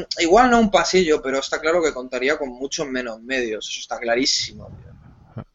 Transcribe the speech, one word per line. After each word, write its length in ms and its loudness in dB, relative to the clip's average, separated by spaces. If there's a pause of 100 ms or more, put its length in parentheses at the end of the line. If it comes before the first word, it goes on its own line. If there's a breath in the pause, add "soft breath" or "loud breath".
(200)
igual 320 6
no 80 6
un 100 4
pasillo, 500 4
pero 200 -2
está 180 -4
claro 240 0
que 100 0
contaría 460 -2
con 120 -6
muchos 360 -8
menos 340 -6
medios, 480 -6
eso 120 -10
está 180 -10
clarísimo, 680 -2
tío. 760 -20 (100)